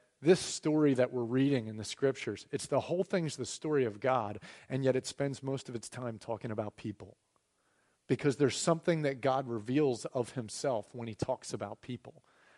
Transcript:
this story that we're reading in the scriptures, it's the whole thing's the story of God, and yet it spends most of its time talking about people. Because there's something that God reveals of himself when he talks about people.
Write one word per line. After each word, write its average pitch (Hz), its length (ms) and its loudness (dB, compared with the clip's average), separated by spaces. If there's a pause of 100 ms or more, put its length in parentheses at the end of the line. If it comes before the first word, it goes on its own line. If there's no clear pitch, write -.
(200)
this 175 200 6
story 151 560 4
that 123 180 4
we're 123 100 0
reading 127 440 2
in 110 100 -8
the 107 60 -6
scriptures, - 680 -2
it's - 140 -6
the 139 140 2
whole 175 240 0
thing's 170 320 -2
the 127 100 -6
story 147 400 0
of 104 140 -4
God, 110 400 0 (280)
and 131 160 -2
yet 131 120 6
it 127 100 -2
spends - 380 -4
most 135 260 -6
of 127 60 -8
its 110 140 -10
time 120 280 -8
talking 113 320 -8
about 107 260 -4
people. - 420 -10 (880)
Because 135 300 2
there's 135 200 4
something 165 460 2
that 135 180 0
God 135 260 0
reveals 120 580 0
of 123 260 -4
himself 117 600 -4
when 117 140 -8
he 110 60 -6
talks - 400 -6
about 104 280 -8
people. - 420 -12 (340)